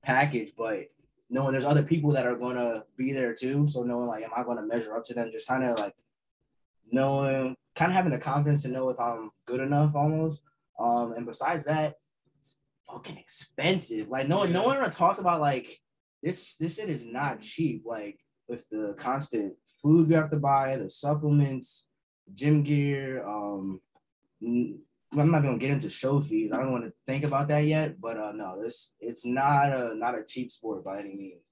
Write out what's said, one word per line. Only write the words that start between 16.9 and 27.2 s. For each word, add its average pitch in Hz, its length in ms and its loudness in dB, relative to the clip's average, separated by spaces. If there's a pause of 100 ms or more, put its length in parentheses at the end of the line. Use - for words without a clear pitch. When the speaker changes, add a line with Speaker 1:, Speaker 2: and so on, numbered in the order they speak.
Speaker 1:
not 135 280 -4
Speaker 2:
Mm-hmm. - 80 -12
Speaker 1:
cheap. 120 440 -4
Like, 110 380 -8 (240)
with 120 220 -10
the 107 280 -4
constant 120 680 -4
food 156 440 6
you 165 60 6
have 156 140 4
to 151 100 0
buy, 139 380 2
the 143 120 -6
supplements, 147 1000 0 (440)
gym 147 300 4
gear, 139 640 0
um, 101 540 -6 (600)
n-, 120 420 -2 (280)
I'm 147 200 4
not 156 100 4
gonna 131 160 2
get 135 140 0
into - 180 -2
show 139 320 0
fees. - 300 -2
I 127 80 -2
don't 131 120 -2
wanna 120 220 -4 (120)
think 139 180 -4